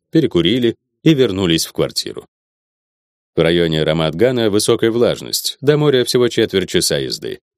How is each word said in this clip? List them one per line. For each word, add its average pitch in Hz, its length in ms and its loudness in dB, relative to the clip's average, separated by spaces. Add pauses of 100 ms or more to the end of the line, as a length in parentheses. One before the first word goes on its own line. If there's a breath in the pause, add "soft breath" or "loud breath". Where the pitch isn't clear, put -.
(100)
перекурили 117 640 0 (300)
и 160 100 6
вернулись 95 520 0
в - 60 -18
квартиру. 62 540 -6 (1080)
В 85 40 0
районе 82 440 2
Рамат-Гана 85 640 0
высокая 113 400 0
влажность, 95 680 -2
до 147 160 2
моря 143 280 2
всего 123 240 2
четверть 98 400 0
часа 82 300 0
езды. 62 400 -8 (200)